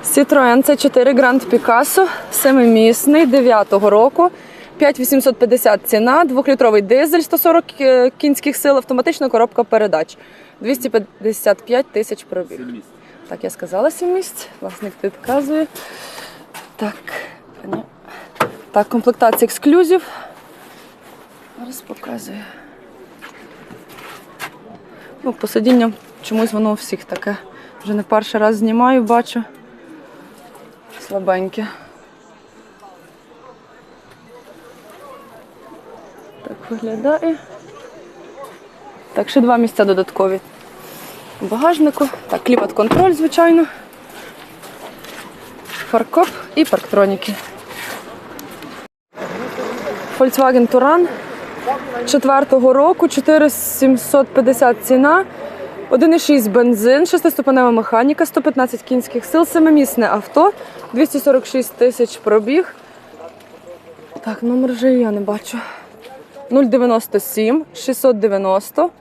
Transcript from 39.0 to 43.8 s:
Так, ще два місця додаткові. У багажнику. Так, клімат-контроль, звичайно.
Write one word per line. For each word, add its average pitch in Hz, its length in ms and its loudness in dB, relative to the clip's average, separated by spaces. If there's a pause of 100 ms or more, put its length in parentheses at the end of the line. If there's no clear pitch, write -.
Так, 202 160 -4
ще - 120 2
два 240 160 2
місця 226 280 0
додаткові. 190 540 -2 (1040)
У - 40 -10
багажнику. 294 600 0 (200)
Так, - 160 -6
клімат-контроль, 254 720 2
звичайно. 330 520 2 (2000)